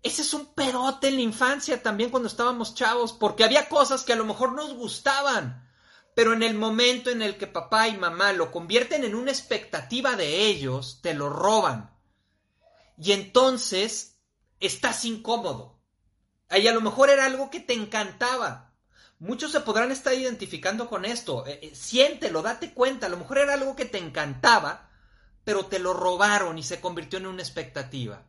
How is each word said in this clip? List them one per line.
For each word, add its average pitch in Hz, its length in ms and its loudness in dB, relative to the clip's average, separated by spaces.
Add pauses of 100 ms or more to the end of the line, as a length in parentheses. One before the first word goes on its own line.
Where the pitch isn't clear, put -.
Ese 240 200 -4
es 302 100 -2
un 294 220 -8
pedote 262 540 0
en 269 80 2
la 262 40 0
infancia 254 640 0
también 220 260 -2
cuando 247 200 -2
estábamos 240 460 -2
chavos, 233 380 0
porque 214 320 2
había 277 240 4
cosas 269 360 2
que 240 100 2
a - 20 2
lo 220 80 0
mejor 247 280 -2
nos 285 200 -8
gustaban, 247 960 -2 (460)
pero 226 180 6
en 226 100 2
el 226 120 2
momento 240 560 2
en 233 100 -2
el 208 160 -4
que 196 100 -8
papá 220 420 2
y 208 100 -4
mamá 180 340 2
lo 170 180 0
convierten 233 540 0
en 208 100 -4
una 247 160 -2
expectativa 240 840 -4
de 175 300 0
ellos, 135 560 -2
te 170 100 -2
lo 143 160 -4
roban. 151 680 2 (1000)
Y 170 160 0
entonces 226 1080 2 (380)
estás 226 440 -2
incómodo. 214 760 -6 (680)
Ahí 196 180 4
a 226 60 6
lo 226 80 2
mejor 254 300 6
era 269 160 6
algo 262 240 -2
que 339 100 -10
te 247 140 -2
encantaba. 214 960 -4 (500)
Muchos 247 340 -6
se 311 80 2
podrán 233 320 0
estar 262 220 0
identificando 220 760 -4
con 190 160 -6
esto. 185 420 -6
Eh, 143 160 -14
eh, 156 120 -20
siéntelo, 254 680 0
date 233 320 -6
cuenta. 247 340 0
A 185 40 -2
lo 175 80 -6
mejor 262 200 -2
era 277 140 4
algo 269 240 -2
que - 80 -4
te 214 140 -8
encantaba, 156 920 2 (540)
pero 202 220 0
te 190 120 -4
lo 180 140 0
robaron 180 680 2
y 156 40 -10
se 175 180 -8
convirtió 175 380 -8
en 190 80 -8
una 185 160 -10
expectativa. 127 880 -10